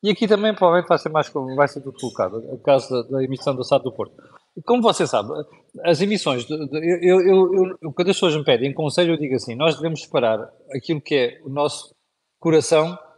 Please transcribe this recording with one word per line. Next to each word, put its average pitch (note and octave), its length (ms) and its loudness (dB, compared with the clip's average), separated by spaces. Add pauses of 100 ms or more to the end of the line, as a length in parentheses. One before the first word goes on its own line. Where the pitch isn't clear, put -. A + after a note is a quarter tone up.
E G3+ 80 0
aqui G#3 180 0
também G#3 260 2
provavelmente F3 340 4
vai E3 100 4
ser - 100 -6
mais D#3 220 0
co-, C3 240 -6
vai C#3+ 120 4
ser C#3 140 -8
tudo C3+ 180 -14
colocado, G#2+ 380 -4 (160)
o B2+ 60 -12
caso C3+ 320 2
da, B2+ 260 -4
da C3+ 80 -2
emissão C3 320 -4
da B2+ 60 -6
sad C#3 200 2
do B2 100 -6
Porto. - 220 -10 (400)
E E3+ 80 -16
como B3 200 0
você F#3+ 240 2
sabe, A2 240 -2 (540)
as E3 180 2
emissões, D#3+ 420 -2
de, D#3 100 -8 (140)
de, E3+ 400 0
eu, F#3 120 6
eu, F#3 340 4
eu, F#3 260 0
eu, D#3+ 140 -8
quando F3+ 160 0
as G3 60 2
pessoas D#3+ 200 2
me D3 80 -4
pedem C3+ 300 2
conselho, E3 400 0
eu D#3 40 -2
digo C#3+ 180 -2
assim, A#2 180 -6
"Nós D3+ 220 0
devemos D#3 260 -6
separar A2+ 500 -2 (180)
aquilo C#3+ 300 -4
que - 140 -4
é B2 300 0
o C3+ 40 -14
nosso C#3+ 460 -4 (440)
coração D#3+ 600 2 (200)